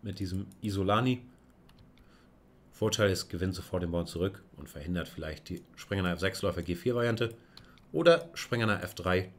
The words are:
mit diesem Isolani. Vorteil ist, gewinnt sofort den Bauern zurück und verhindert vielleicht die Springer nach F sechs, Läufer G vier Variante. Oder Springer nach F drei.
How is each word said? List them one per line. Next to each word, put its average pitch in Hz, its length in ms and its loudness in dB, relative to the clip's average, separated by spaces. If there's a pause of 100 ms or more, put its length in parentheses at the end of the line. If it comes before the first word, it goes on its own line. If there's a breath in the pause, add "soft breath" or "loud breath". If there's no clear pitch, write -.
mit 95 160 -8
diesem 95 280 -4 (160)
Isolani. 104 600 2 (1500 loud breath)
Vorteil 107 380 2
ist, - 200 -2
gewinnt 90 240 -2
sofort 87 280 -4
den 85 80 -2
Bauern 85 160 0
zurück 90 360 -2 (140)
und 73 120 -14
verhindert 82 400 -4
vielleicht 78 400 -10
die - 140 -8 (140)
Springer 98 260 -2
nach 90 80 2
F 85 100 -2
sechs, 92 220 -2
Läufer 87 200 0
G 87 120 -2
vier 120 200 0
Variante. 117 400 0 (560 loud breath)
Oder 165 440 6
Springer 117 320 0
nach 101 160 2
F 90 120 -8
drei. 92 440 0